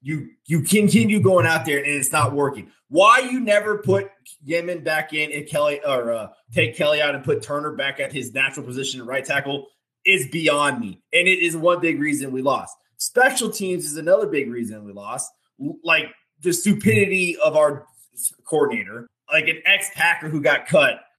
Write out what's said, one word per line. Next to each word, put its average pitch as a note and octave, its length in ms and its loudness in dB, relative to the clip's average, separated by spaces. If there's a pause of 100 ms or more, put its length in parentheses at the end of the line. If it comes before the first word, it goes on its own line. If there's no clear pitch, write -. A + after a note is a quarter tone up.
You, C#3+ 280 -8 (160)
you D#3 160 0
continue G#3 580 4
going F3+ 260 4
out D#3+ 200 0
there, C#3+ 140 0
and C#3 80 -4
it's C#3+ 240 -2
not D3 200 2
working. C3+ 400 -2 (160)
Why G#3 320 8
you B3+ 200 -2
never G#3 400 2
put G3 300 0 (340)
Yemen E3+ 400 -4
back D#3 300 -2
in D3+ 180 -2
and D3 160 -8
Kelly, D3 380 0
or, B2 260 -2
uh, A2 160 -6 (260)
take D#3 220 0
Kelly D3+ 260 0
out D3 140 0
and C#3 80 -12
put D3+ 200 -2
Turner D3 300 -6
back C3+ 260 -6
at C#3 120 -8
his B2 220 -10
natural C3+ 320 -6
position C3 360 -8
at A#2 60 -14
right C3 180 -6
tackle C#3 420 -4 (380)
is F#3 240 2
beyond D3 500 0
me. G2 220 -10 (100)
And F3 160 4
it F#3 120 2
is E3 180 -2
one E3+ 240 2
big D#3+ 180 -2
reason C#3+ 320 -4
we C3 100 -6
lost. B2+ 340 -2 (220)
Special B3 520 2
teams F3+ 360 -4
is D3 120 -8
another F#3 300 2
big C#3 220 -2
reason A2 360 -10
we G2+ 80 -16
lost. G#2 380 -10 (300)
L-, D#3 220 -10
like, D#3+ 220 2 (360)
the F3 120 0
stupidity F#3+ 840 2
of D3+ 200 2
our D3 280 2 (280)
s-, - 200 -8 (120)
coordinator, A#2 640 -2 (240)
like, D#3 160 2
an D#3+ 180 -4
ex-Packer E3+ 640 0
who D3+ 120 -2
got C#3+ 240 2
cut C#3+ 360 2 (180)